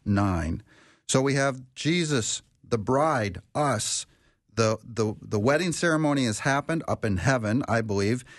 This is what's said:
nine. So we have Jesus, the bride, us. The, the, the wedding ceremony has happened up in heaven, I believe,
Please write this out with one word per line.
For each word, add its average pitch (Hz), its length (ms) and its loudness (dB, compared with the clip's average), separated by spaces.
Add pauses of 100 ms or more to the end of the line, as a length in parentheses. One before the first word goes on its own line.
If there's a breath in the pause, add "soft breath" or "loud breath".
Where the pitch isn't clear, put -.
nine. 95 580 0 (460 soft breath)
So 135 140 4
we 135 140 2
have 135 260 0 (140)
Jesus, 151 640 -2 (260)
the 120 120 0
bride, 127 600 0 (140)
us. 139 540 -2 (480 soft breath)
The, 110 280 2
the, 110 380 -2
the 107 180 -2
wedding 151 320 2
ceremony 151 540 2
has 110 140 -2
happened 143 480 -2
up 107 180 -2
in 98 120 0
heaven, 117 500 0
I 113 140 2
believe, 107 440 0 (140 loud breath)